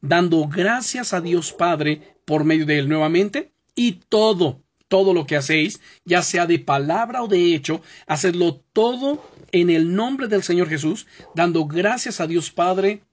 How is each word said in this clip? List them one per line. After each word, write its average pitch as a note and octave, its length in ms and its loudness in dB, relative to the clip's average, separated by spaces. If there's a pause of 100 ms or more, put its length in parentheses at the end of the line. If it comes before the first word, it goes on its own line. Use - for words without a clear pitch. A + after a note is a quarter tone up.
dando D#3+ 460 2
gracias A3+ 640 -4
a F3+ 80 -2
Dios E3+ 320 -2
Padre D3+ 640 -2 (100)
por D3+ 200 0
medio D#3 200 2
de D3 140 2
él". C#3 100 -2
Nuevamente, F3 640 0 (240)
"Y A#3+ 240 0 (100)
todo, G#3+ 540 2 (240)
todo F#3+ 260 4
lo D#3+ 140 0
que D#3 80 -2
hacéis, D#3 460 -2 (220)
ya F3 200 2
sea F3 240 0
de E3+ 100 2
palabra E3+ 640 -2
o A#3 60 -6
de F3 260 4
hecho, D#3 300 -4 (240)
hacedlo F3 560 -2 (100)
todo B3+ 500 0 (280)
en F3 180 2
el E3 240 2
nombre B3+ 340 -2
del G3+ 140 0
Señor F3 260 0
Jesús, D#3 380 -4 (300)
dando E3 300 0
gracias G3+ 560 -4
a E3 40 -2
Dios D#3+ 240 -2
Padre F#3+ 640 0